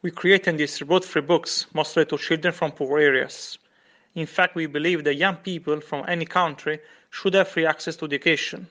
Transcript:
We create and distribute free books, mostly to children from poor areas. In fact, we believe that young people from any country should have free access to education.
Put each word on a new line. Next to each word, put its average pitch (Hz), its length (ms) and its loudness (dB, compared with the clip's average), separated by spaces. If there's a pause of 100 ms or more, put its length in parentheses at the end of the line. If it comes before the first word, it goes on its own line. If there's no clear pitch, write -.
We 175 80 -4
create 190 380 4
and 160 100 0
distribute 151 440 0
free 156 200 -2
books, - 500 0
mostly 156 320 0
to 147 140 -2
children 165 340 0
from 151 200 -4
poor 143 260 -2
areas. 135 600 0 (560)
In 160 120 -4
fact, 185 280 2
we 165 120 -4
believe 151 380 0
that 147 100 2
young 180 220 0
people 156 440 -4
from 143 260 -8
any 170 200 -4
country 156 520 -2 (300)
should - 260 -2
have 190 140 4
free 165 160 0
access 156 320 -2
to - 80 -10
education. 151 680 -2